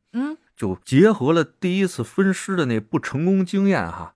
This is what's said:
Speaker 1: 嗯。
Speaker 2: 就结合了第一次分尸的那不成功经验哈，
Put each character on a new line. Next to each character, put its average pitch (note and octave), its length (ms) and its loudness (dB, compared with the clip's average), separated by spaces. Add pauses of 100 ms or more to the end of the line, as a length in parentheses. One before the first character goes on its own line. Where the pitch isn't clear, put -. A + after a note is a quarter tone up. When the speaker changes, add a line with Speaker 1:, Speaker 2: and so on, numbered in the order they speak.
(140)
Speaker 1:
嗯。 C#4+ 240 -6 (180)
Speaker 2:
就 F#2 300 -4
结 F3+ 260 6
合 D3+ 220 0
了 E3 100 2
第 F3+ 340 -4
一 G3 100 2
次 B2 160 -6
分 F#3+ 300 0
尸 F#3+ 220 -6
的 E3 100 0
那 A#2 140 0
不 A#2 200 -4
成 D3 260 -4
功 F#3+ 200 2
经 G3 220 0
验 B2 220 0
哈， E2 260 -12